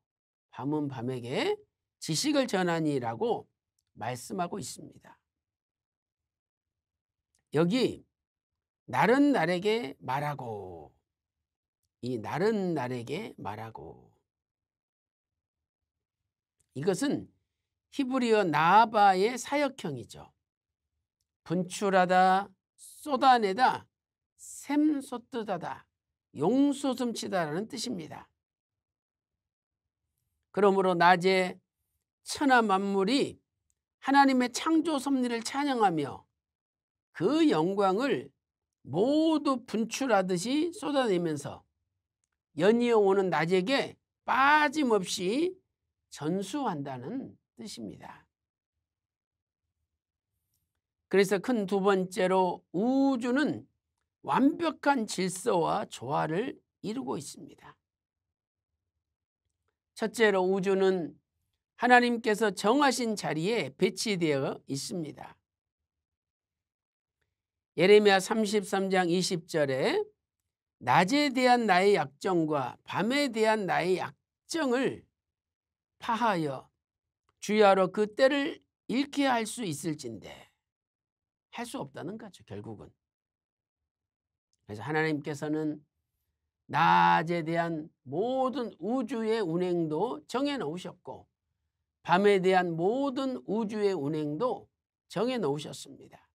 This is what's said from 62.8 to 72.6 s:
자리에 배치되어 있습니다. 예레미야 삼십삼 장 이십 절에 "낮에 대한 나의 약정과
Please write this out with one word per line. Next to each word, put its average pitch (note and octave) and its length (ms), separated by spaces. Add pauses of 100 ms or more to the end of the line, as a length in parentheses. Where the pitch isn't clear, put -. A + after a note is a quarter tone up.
자리에 D#3+ 640
배치되어 E3+ 880
있습니다. - 720 (2500)
예레미야 G3+ 420
삼십삼 G3 720
장 F#3 220
이십 F3 360
절에 D#3 560 (760)
"낮에 F#3+ 500
대한 B3 380
나의 F#3+ 260
약정과 D3+ 880